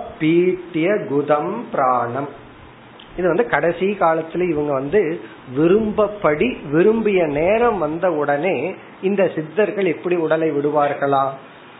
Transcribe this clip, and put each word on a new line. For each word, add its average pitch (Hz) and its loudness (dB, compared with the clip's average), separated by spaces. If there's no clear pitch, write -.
பீட்டிய 175 0
குதம் 147 -2
பிராணம், 127 -2
இது 180 -4
வந்து 185 2
கடைசி 170 0
காலத்துல 165 0
இவங்க 147 -2
வந்து 156 0
விரும்பப்படி, 175 2
விரும்பிய 196 2
நேரம் 196 2
வந்த 165 0
உடனே 147 0
இந்த 190 2
சித்தர்கள் 170 -2
எப்படி 175 -2
உடலை 160 2
விடுவார்களா? 139 0